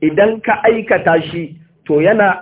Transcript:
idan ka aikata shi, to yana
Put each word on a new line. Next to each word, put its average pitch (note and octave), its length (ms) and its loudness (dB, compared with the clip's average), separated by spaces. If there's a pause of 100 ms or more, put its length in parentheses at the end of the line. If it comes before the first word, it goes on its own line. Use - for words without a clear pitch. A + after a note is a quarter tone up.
idan G3+ 400 0
ka G#3+ 220 -2
aikata F#3+ 580 0 (100)
shi, E3 280 -10 (260)
to D#3 160 -2
yana G3 420 2